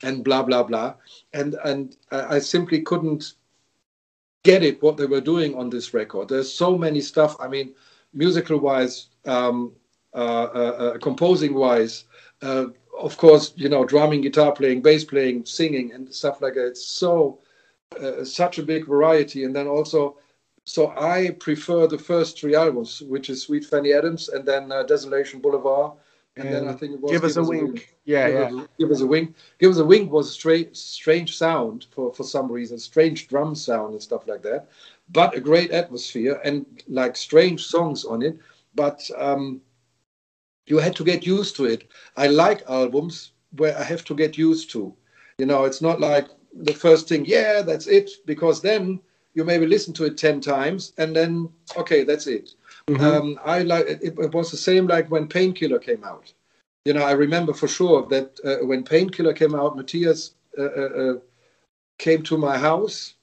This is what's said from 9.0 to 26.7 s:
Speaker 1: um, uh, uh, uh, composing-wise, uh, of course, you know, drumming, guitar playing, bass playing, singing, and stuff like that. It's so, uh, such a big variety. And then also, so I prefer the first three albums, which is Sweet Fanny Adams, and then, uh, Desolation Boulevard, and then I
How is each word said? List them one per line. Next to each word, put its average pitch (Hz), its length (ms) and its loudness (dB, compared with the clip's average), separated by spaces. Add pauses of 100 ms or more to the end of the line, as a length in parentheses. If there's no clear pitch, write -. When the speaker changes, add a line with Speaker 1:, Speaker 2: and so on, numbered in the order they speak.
Speaker 1:
um, 123 460 -2 (420)
uh, 117 400 -2
uh, 120 240 -2
uh, 120 200 -4
composing-wise, 135 1080 0 (380)
uh, 131 240 -2 (320)
of 151 180 -8
course, 151 400 8
you 143 120 -2
know, 139 160 2
drumming, 147 380 2
guitar 143 300 2
playing, 131 300 0
bass 151 220 6
playing, 131 400 -2
singing, 135 480 -4
and 131 220 -18
stuff 139 260 -4
like 135 140 -4
that. 123 140 -2
It's - 180 -12
so, 170 540 0 (600)
uh, 135 240 -6
such 175 340 -2
a 156 40 -8
big 160 240 -4
variety. 147 580 2
And 131 100 -6
then 143 120 -4
also, 147 500 -2 (480)
so 151 320 0
I 175 340 0 (100)
prefer 160 480 0
the 147 100 -6
first 165 400 -2
three 147 160 0
albums, 143 480 0
which 135 260 -8
is 131 140 -8
Sweet 147 220 -4
Fanny 143 280 0
Adams, 160 360 0
and 139 180 -8
then, 139 260 -2
uh, 135 120 -2
Desolation 139 560 -2
Boulevard, 139 520 0 (460)
and 135 140 -6
then 143 140 -4
I 135 40 -6